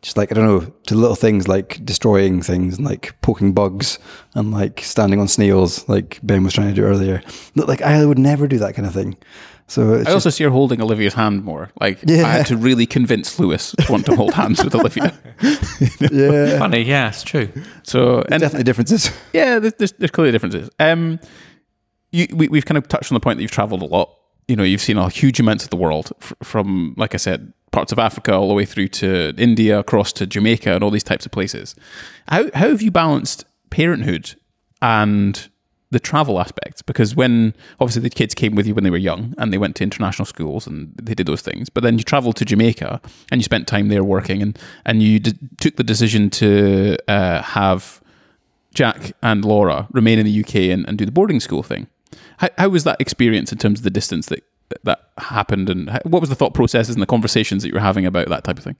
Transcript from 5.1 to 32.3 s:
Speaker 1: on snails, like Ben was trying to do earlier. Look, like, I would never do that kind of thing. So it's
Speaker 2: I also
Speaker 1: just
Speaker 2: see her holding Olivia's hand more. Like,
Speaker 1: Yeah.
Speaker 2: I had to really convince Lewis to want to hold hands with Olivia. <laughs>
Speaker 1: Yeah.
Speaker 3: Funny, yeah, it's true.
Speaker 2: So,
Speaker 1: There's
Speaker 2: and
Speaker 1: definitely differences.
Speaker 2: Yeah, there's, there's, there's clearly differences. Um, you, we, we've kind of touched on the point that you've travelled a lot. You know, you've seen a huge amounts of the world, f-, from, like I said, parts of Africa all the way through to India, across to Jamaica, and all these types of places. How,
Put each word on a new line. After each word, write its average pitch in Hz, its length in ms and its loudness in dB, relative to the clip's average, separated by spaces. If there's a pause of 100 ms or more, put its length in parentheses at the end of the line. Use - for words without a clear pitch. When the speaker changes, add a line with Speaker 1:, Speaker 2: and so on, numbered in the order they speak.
Speaker 1:
on 101 80 0
snails, 95 600 2
like 98 340 -2
Ben 98 200 2
was 95 120 0
trying 104 140 2
to 101 60 -2
do 101 80 0
earlier. 95 400 0 (320)
Look, 127 140 0
like, 135 140 0
I 151 220 4
would 147 140 4
never 143 300 2
do 135 100 0
that 101 160 -2
kind 101 120 -4
of 87 80 -6
thing. 98 220 -4 (520)
So 113 260 2
it's 117 140 0
Speaker 2:
I 165 40 4
also 190 140 4
Speaker 1:
just 156 120 0
Speaker 2:
see 160 60 0
her 143 60 4
holding 127 320 2
Olivia's 107 320 0
hand 104 300 0
more. 85 260 -10 (100)
Like, 95 240 -2
Speaker 1:
Yeah. 160 220 4
Speaker 2:
I 113 60 2
had 156 140 2
to 123 100 0
really 117 280 4
convince 117 540 -2
Lewis 87 420 0
to 139 120 2
want 107 140 0
to - 100 4
hold - 180 2
hands - 280 0
with - 120 -2
Olivia. - 400 0 (260)
<laughs> 277 120 2 (580)
Speaker 1:
Yeah. 143 480 4
Speaker 3:
Funny, 117 240 0
yeah, 131 260 0
it's - 140 -10
true. 120 260 -4 (360)
Speaker 2:
So, 123 320 2
Speaker 1:
There's - 160 0
Speaker 2:
and 160 80 2
Speaker 1:
definitely 147 240 0
differences. 127 460 0 (220)
Speaker 2:
Yeah, 254 280 2
there's, 214 140 -2
there's, 202 180 -2
there's 185 180 -4
clearly 147 220 2
differences. 98 360 -4 (100)
Um, 165 420 0 (880)
you, 175 240 0
we, 165 140 2
we've 151 180 0
kind 156 100 0
of 143 100 -2
touched - 240 -4
on - 40 0
the 117 60 2
point 113 180 -2
that 76 40 -4
you've 107 80 -6
travelled 101 320 -2
a 80 40 -8
lot. 85 240 0 (360)
You 123 100 0
know, 107 60 2
you've 95 200 2
seen 107 160 0
a 92 100 0
huge 131 320 0
amounts 110 240 2
of - 60 -12
the - 60 -4
world, 80 440 -2
f-, - 220 -14
from, 95 540 -4
like 107 180 -4
I 92 40 -4
said, 82 340 -6 (180)
parts - 220 -2
of 107 60 0
Africa 110 360 0
all 95 140 2
the 101 60 2
way 101 120 0
through 95 220 -4
to 87 500 -2
India, 110 400 4
across 101 360 0
to 101 120 -6
Jamaica, 107 480 0
and 92 100 0
all 104 60 0
these 104 140 -2
types - 200 -6
of - 80 -16
places. 95 420 -8 (540)
How, 190 160 2 (100)